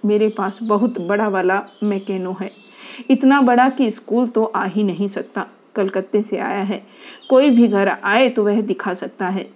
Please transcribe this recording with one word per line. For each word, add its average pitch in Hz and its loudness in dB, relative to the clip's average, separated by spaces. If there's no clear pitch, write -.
मेरे 208 2
पास 214 -6
बहुत 220 0
बड़ा 202 -2
वाला 190 0
मैकेनो 190 -4
है, - -10
इतना 269 4
बड़ा 247 4
कि 262 0
स्कूल 233 -2
तो 220 0
आ 202 -4
ही 196 -2
नहीं 196 -2
सकता, - -8
कलकत्ते 196 -2
से 208 -6
आया 196 -4
है। 196 -6
कोई 269 6
भी 233 6
घर 202 2
आए 226 4
तो 240 0
वह 208 2
दिखा 208 -4
सकता - -8
है। 190 -6